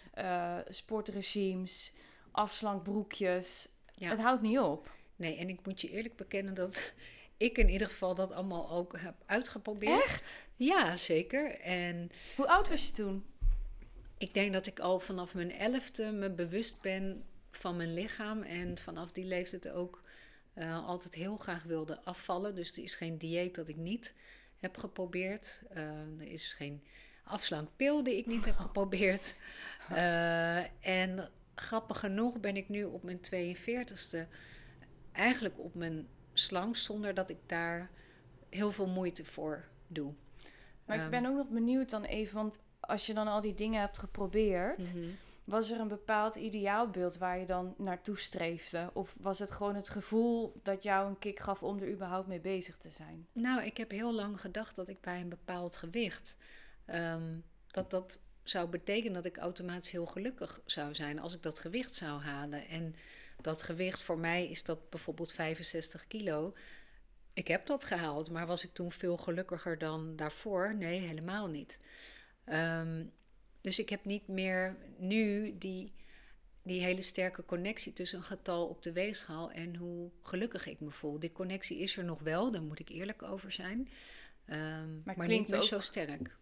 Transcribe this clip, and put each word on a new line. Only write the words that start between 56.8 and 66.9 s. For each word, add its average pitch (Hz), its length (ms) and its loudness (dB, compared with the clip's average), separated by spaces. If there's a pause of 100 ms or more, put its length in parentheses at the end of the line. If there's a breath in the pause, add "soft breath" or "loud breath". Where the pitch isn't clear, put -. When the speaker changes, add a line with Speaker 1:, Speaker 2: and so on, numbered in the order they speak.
Speaker 2:
ehm, 165 520 -2 (300)
dat 185 240 -4
dat 185 280 -4 (240)
zou 175 260 0
betekenen 202 440 0
dat 180 120 -4
ik 175 120 -4
automatisch 175 540 -6
heel 175 140 -2
gelukkig - 600 -6
zou 147 300 -2
zijn 147 240 -2
als 170 160 -6
ik 165 80 -12
dat 156 160 -4
gewicht 226 340 -2
zou 147 280 -4
halen. 143 460 -4
En 165 280 -4 (460 loud breath)
dat 156 220 -2
gewicht 185 380 -2
voor 165 180 0
mij 170 300 2
is - 140 -6
dat - 260 -4
bijvoorbeeld 160 420 -6
vijfenzestig 160 760 -2
kilo. 185 460 -2 (800 loud breath)